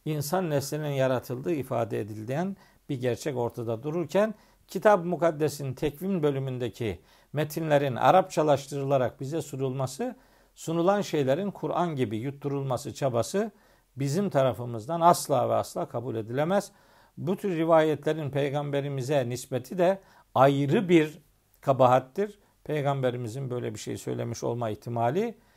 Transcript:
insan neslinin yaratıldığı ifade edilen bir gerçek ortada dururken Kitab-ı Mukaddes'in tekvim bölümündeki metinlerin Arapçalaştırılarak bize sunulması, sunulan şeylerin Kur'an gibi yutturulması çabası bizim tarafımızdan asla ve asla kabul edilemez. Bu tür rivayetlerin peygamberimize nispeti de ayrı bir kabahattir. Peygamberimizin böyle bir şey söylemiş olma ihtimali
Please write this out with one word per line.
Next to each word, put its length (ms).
insan 440
neslinin 400
yaratıldığı 640
ifade 460
edilen 580
bir 120
gerçek 360
ortada 460
dururken 520
Kitab-ı 380
Mukaddes'in 680
tekvim 500
bölümündeki 760
metinlerin 640
Arapçalaştırılarak 1300
bize 200
sunulması, 760
sunulan 460
şeylerin 500
Kur'an 440
gibi 220
yutturulması 760
çabası 580
bizim 340
tarafımızdan 720
asla 480
ve 40
asla 360
kabul 260
edilemez. 560
Bu 200
tür 200
rivayetlerin 760
peygamberimize 1000
nispeti 480
de 220
ayrı 540
bir 300
kabahattir. 720
Peygamberimizin 840
böyle 240
bir 60
şey 180
söylemiş 460
olma 260
ihtimali 680